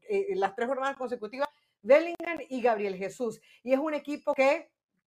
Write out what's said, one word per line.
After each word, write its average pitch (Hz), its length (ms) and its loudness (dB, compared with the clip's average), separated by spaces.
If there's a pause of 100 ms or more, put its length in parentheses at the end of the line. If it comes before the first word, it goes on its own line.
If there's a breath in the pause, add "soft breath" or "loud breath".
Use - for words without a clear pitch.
eh, 196 200 0
en 185 100 -2
las 196 160 0
tres 240 120 -2
jornadas 269 300 -2
consecutivas, 247 520 -6 (340)
Bellingham 330 560 2 (100)
y 254 120 -4
Gabriel 208 340 2
Jesús. 208 440 -6 (240 soft breath)
Y 247 100 0
es 262 60 4
un 302 160 -2
equipo 294 400 -4
que 294 360 2 (360)